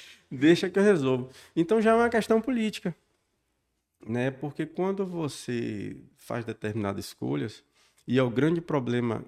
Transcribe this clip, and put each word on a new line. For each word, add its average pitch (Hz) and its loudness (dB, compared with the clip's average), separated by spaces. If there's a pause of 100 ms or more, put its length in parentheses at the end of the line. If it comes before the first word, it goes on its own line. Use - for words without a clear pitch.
(300)
"Deixa 165 4
que 196 -2
eu 196 6
resolvo." 131 2 (280)
Então 165 2
já 220 4
é - 6
uma 233 4
questão 226 2
política, 220 -4 (1120)
né? 123 -2
Porque 147 -8
quando 190 -4
você 120 -6 (200)
faz 117 -8
determinadas 107 -6
escolhas, 131 -6 (420)
e 120 2
é 131 6
o 123 0
grande 156 2
problema 120 -2